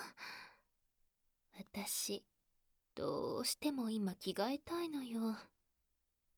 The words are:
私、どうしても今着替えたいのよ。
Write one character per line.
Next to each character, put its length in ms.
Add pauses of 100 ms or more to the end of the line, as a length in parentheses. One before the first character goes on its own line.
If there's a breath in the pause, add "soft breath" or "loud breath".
(1600 loud breath)
私、 680 (720)
ど 440
う 60
し 100
て 160
も 180
今 260
着 160
替 200
え 80
た 240
い 60
の 140
よ。 320 (1040)